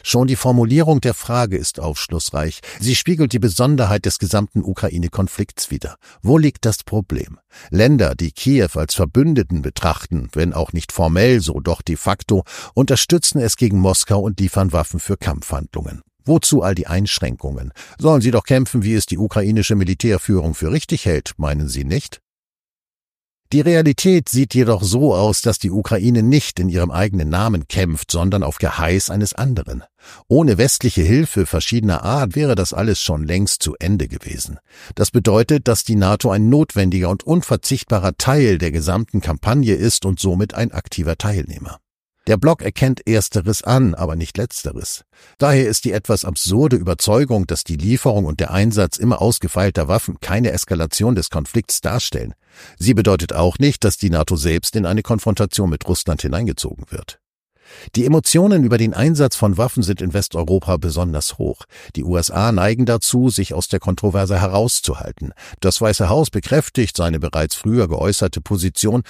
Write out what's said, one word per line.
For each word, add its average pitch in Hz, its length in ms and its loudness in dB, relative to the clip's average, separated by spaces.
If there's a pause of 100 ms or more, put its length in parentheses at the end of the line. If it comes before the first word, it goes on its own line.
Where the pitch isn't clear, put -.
Schon 127 240 2
die 131 80 0
Formulierung 131 640 4
der 120 140 0
Frage 120 420 -2
ist - 240 -6
aufschlussreich. 78 800 -6 (200)
Sie 120 160 0
spiegelt 156 360 0
die 120 80 0
Besonderheit 113 680 2
des - 140 -2
gesamten 101 460 0
Ukraine-Konflikts - 1040 -4
wider. - 240 -8 (260)
Wo 165 160 4
liegt 147 280 0
das - 180 -2
Problem? - 560 -6 (300)
Länder, 107 440 4
die 82 200 -6
Kiew 123 400 2
als 78 220 -4
Verbündeten 101 680 2
betrachten, 71 720 -4
wenn 82 200 0
auch 78 200 -4
nicht 85 180 -6
formell, 95 480 4
so 78 220 -4
doch 82 220 -4
de 80 120 -4
facto, - 480 -2 (300)
unterstützen 139 640 2
es 113 160 0
gegen 101 240 2
Moskau 95 400 2
und 101 220 -2
liefern 95 320 0
Waffen 82 260 -2
für 101 160 -4
Kampfhandlungen. - 840 -8 (240)
Wozu 151 380 4
all 95 120 2
die 85 120 -4
Einschränkungen? 69 840 -4 (260)
Sollen 151 240 4
sie 117 100 2
doch 113 120 2
kämpfen, 127 400 0
wie 110 120 0
es 104 100 0
die 82 140 -6
ukrainische 107 560 0
Militärführung 92 800 0
für 80 180 -4
richtig - 340 -2
hält, 78 320 -2
meinen 73 320 -2
Sie 67 160 -6
nicht? 92 340 -4 (1300)
Die 147 80 4
Realität 165 640 4
sieht 131 260 0
jedoch 113 300 2
so 113 320 2
aus, 104 260 2
dass 110 160 0
die 92 140 -4
Ukraine 110 500 0
nicht 131 380 2
in 90 80 0
ihrem 85 240 0
eigenen 90 380 0
Namen 92 400 -2
kämpft, 85 420 -2
sondern 95 320 0
auf 73 140 -4
Geheiß 87 520 0
eines 101 260 -2
anderen. 92 500 -4 (420)
Ohne 135 300 6
westliche 113 440 2
Hilfe 107 440 2
verschiedener 98 580 0
Art 117 320 -2
wäre 139 200 2
das 92 180 -2
alles 104 260 0
schon 76 260 -2
längst 92 380 -2
zu 76 160 -4
Ende 82 300 0
gewesen. - 500 -10 (360)
Das - 160 -2
bedeutet, 120 580 2
dass - 160 0
die 113 100 0
nato 104 340 2
ein 107 200 2
notwendiger 95 580 2
und 98 160 -4
unverzichtbarer 110 960 -2
Teil 127 400 2
der 80 140 -2
gesamten 90 500 -2
Kampagne 107 540 0
ist 104 280 0
und 98 160 0
somit 95 340 0
ein 113 200 -4
aktiver - 440 -4
Teilnehmer. - 600 -6 (460)
Der 107 100 4
Block 151 260 2
erkennt - 460 -2
Ersteres 104 560 0
an, 120 320 2
aber 82 220 -4
nicht 82 180 -8
Letzteres. - 720 -8 (320)
Daher 135 280 4
ist 110 200 -2
die 104 80 -2
etwas 104 320 -2
absurde 107 500 0
Überzeugung, 104 720 0
dass - 160 -4
die 80 140 -6
Lieferung 104 480 0
und 76 160 -4
der 78 100 -4
Einsatz 101 460 2
immer 113 240 0
ausgefeilter 92 640 0
Waffen 87 320 -2
keine 104 320 -2
Eskalation 90 640 -2
des 90 140 -2
Konflikts - 500 -4
darstellen. - 540 -4 (440)
Sie 110 160 2
bedeutet 92 380 2
auch 87 280 0
nicht, 139 260 0
dass 104 100 2
die 101 140 0
nato 82 260 0
selbst 80 400 -2
in 104 100 0
eine 101 180 -2
Konfrontation 104 640 0
mit 76 180 -4
Russland 85 340 -2
hineingezogen - 680 -4
wird. - 320 -14 (760)
Die 127 80 2
Emotionen 165 580 4
über 117 140 2
den 113 160 0
Einsatz 143 420 2
von 101 220 2
Waffen 120 260 0
sind 92 180 -2
in 87 120 -2
Westeuropa 90 640 0
besonders 82 600 -4
hoch. - 280 -6 (320)
Die 67 80 -4
U 90 100 0
S 85 160 0
A 110 220 2
neigen 110 320 0
dazu, 123 440 2
sich 101 240 -2
aus 85 140 -6
der 95 140 -2
Kontroverse 95 580 0
herauszuhalten. 95 920 -2 (260)
Das - 220 0
Weiße 107 260 2
Haus 139 220 2
bekräftigt - 680 0
seine 85 240 0
bereits 78 360 -2
früher 107 340 0
geäußerte 92 500 -2
Position, 101 720 -2